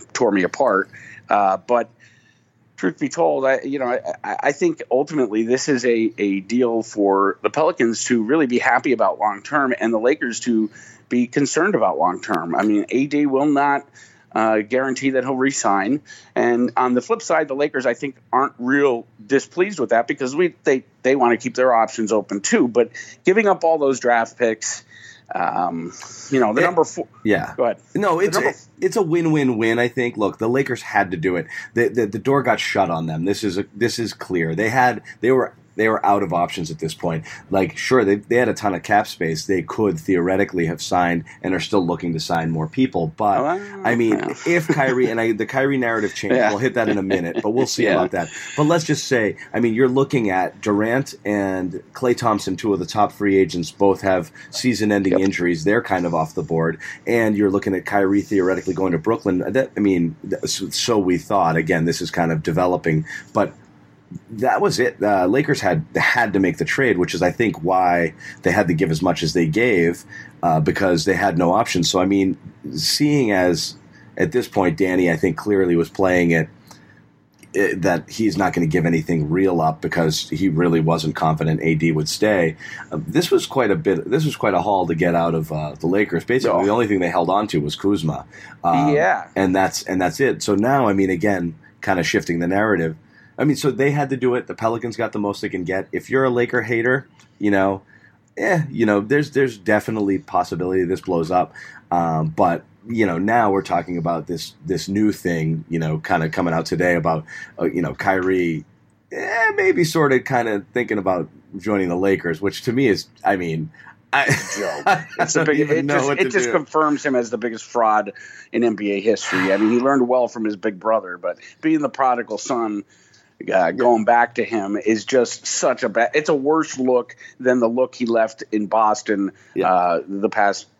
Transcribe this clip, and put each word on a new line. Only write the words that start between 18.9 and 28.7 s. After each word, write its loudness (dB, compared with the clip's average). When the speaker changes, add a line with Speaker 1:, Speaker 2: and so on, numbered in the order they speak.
Speaker 1:
displeased -2
with -2
that, 4
because -4
we, 0
they, 2
they 4
wanna 4
keep -8
their 2
options 0
open -2
too. 2
But 2
giving 4
up 2
all 4
those 0
draft 0
picks, -2
um, -2
you 2
know, 4
the 2
Speaker 2:
It 4
Speaker 1:
number 2
four. -8
Speaker 2:
Yeah. 0
Speaker 1:
Go 0
ahead. -2
Speaker 2:
No, 0
Speaker 1:
The 2
Speaker 2:
it's 0
Speaker 1:
number 0
Speaker 2:
a, -2